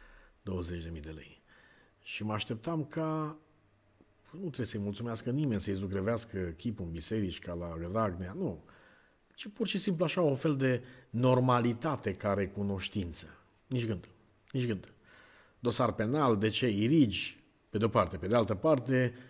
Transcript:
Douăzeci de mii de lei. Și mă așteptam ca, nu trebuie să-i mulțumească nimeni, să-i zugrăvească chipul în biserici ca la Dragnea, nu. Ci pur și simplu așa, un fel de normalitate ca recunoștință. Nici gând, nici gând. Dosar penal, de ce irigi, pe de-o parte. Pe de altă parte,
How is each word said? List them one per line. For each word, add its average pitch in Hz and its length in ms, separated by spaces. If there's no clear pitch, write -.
Douăzeci 87 400
de 82 80
mii 82 100
de 76 100
lei. - 320
Și - 220
mă 107 80
așteptam 131 520
ca, 156 520
nu 160 80
trebuie 139 280
să-i 104 140
mulțumească 110 500
nimeni, 131 300
să-i 98 140
zugrăvească 98 640
chipul 92 460
în 82 60
biserici 90 480
ca 87 140
la 85 380
Dragnea, 92 420
nu. 131 320
Ci - 200
pur 220 120
și 196 120
simplu 175 260
așa, 165 160
un 143 160
fel 147 200
de 127 260
normalitate 123 1040
ca 101 220
recunoștință. 95 920
Nici 120 200
gând, - 220
nici 127 140
gând. 101 260
Dosar 120 340
penal, 123 440
de 107 120
ce 120 200
irigi, 110 760
pe 107 100
de-o 113 100
parte. 95 280
Pe 82 100
de 110 100
altă 110 180
parte, 127 600